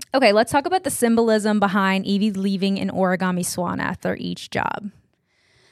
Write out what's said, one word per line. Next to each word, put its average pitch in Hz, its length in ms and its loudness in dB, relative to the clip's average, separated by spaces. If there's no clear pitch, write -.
Okay, 262 200 6
let's 214 180 4
talk 285 140 2
about 370 180 0
the - 60 -2
symbolism 220 720 2
behind 190 460 2
Evie 202 260 0
leaving 196 480 -2
an 190 100 -4
origami 180 560 0
swan 180 340 -4
after - 360 -4
each - 340 -8
job. - 420 -6